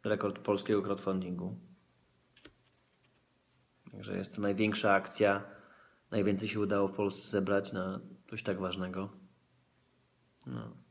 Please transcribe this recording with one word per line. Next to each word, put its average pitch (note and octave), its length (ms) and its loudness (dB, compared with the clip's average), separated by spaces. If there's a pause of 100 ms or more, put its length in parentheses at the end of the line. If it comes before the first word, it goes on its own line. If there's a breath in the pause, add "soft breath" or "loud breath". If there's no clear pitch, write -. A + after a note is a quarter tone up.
Rekord G#2 360 0
polskiego G#2 420 2
crowdfundingu. F#2 720 -2 (2250)
Także G2 260 -8
jest F#2+ 180 -8
to G#2+ 60 -4
największa G#2 520 4
akcja. G2 500 4 (680 loud breath)
Najwięcej G#2 360 2
się G#2+ 120 -4
udało G2+ 280 2
w G2 60 -4
Polsce - 360 -2
zebrać G2 420 2
na F#2+ 280 -4 (300)
coś A2 140 -8
tak G2 160 -2
ważnego. F#2 500 -4 (1400)
No. A#1 260 -8 (200)